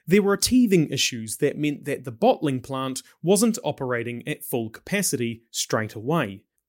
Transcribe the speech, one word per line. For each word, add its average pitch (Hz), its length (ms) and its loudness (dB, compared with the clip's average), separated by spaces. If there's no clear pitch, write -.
there 196 140 6
were 196 160 2
teething 202 520 4
issues 113 480 -4
that 143 200 0
meant 147 280 -4
that 139 180 -6
the 127 80 -10
bottling 151 480 2
plant 131 420 -8
wasn't 208 400 4
operating 120 640 -4
at 151 160 -8
full 113 260 -4
capacity 123 800 -4
straight - 460 -4
away. 113 480 -4